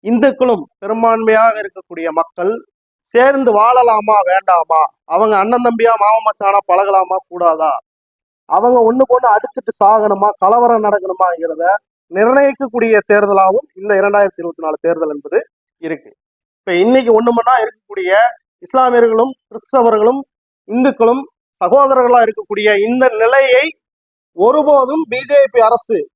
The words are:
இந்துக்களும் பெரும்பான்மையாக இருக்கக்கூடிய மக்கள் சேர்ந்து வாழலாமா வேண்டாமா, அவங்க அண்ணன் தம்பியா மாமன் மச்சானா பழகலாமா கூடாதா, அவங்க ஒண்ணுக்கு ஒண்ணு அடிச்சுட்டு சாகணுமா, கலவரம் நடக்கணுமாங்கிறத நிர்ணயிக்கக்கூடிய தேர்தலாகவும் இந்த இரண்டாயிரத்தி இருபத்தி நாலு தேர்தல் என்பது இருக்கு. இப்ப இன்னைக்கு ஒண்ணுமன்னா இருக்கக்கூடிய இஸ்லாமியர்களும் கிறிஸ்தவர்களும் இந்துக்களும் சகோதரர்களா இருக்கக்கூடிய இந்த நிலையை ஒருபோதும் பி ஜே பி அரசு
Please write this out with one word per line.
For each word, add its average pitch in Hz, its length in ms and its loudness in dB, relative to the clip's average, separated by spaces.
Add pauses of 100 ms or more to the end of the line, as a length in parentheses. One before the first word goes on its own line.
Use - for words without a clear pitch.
இந்துக்களும் 247 600 -2 (140)
பெரும்பான்மையாக 226 800 0
இருக்கக்கூடிய 175 540 -12
மக்கள் 175 400 -4 (600)
சேர்ந்து 262 380 2
வாழலாமா 220 680 2
வேண்டாமா, 175 580 0 (260)
அவங்க 208 300 0
அண்ணன் 240 300 0
தம்பியா 233 300 0
மாமன் 214 300 0
மச்சானா 202 400 0
பழகலாமா 190 560 0
கூடாதா, 160 500 -2 (760)
அவங்க 240 320 2
ஒண்ணுக்கு 247 360 2
ஒண்ணு 247 140 0
அடிச்சுட்டு 220 440 -4
சாகணுமா, 208 540 2 (100)
கலவரம் 226 480 2
நடக்கணுமாங்கிறத 180 800 -4 (460)
நிர்ணயிக்கக்கூடிய 233 840 0 (100)
தேர்தலாகவும் 202 600 0 (100)
இந்த 202 180 -6
இரண்டாயிரத்தி 202 460 0
இருபத்தி 165 240 -10
நாலு 156 160 -6
தேர்தல் 160 340 -4
என்பது 147 240 -6 (440)
இருக்கு. 160 280 -10 (420)
இப்ப - 220 -8
இன்னைக்கு 233 380 2
ஒண்ணுமன்னா 233 460 0
இருக்கக்கூடிய 370 520 -8 (520)
இஸ்லாமியர்களும் 240 680 0 (140)
கிறிஸ்தவர்களும் 233 720 0 (480)
இந்துக்களும் 247 540 0 (380)
சகோதரர்களா 254 600 2
இருக்கக்கூடிய 208 480 -2 (120)
இந்த 240 240 0 (100)
நிலையை 254 500 2 (720)
ஒருபோதும் 277 720 2
பி 254 140 -6
ஜே 285 260 2
பி 240 120 0
அரசு 226 380 0 (180)